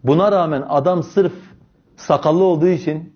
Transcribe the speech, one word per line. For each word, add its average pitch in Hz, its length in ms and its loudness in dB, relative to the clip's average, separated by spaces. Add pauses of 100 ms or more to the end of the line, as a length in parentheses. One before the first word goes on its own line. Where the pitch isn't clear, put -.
Buna 170 280 2
rağmen 156 380 0
adam 156 340 0
sırf - 300 0 (640)
sakallı 156 480 0
olduğu 175 240 2
için 165 480 -4